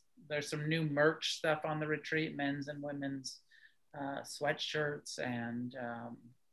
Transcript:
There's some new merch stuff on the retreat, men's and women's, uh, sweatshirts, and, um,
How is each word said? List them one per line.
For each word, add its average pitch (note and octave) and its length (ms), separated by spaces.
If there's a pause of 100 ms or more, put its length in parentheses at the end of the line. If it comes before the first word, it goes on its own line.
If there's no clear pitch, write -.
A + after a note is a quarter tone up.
(280)
There's D3+ 220
some D3+ 180
new D#3+ 160
merch D3+ 540
stuff D#3 280
on D3+ 140
the D3+ 80
retreat, D#3 480
men's C#3+ 320
and D3 140
women's, C#3 600 (560)
uh, C#3 260
sweatshirts, D3+ 960
and, A#2+ 600
um, A#2 380 (360)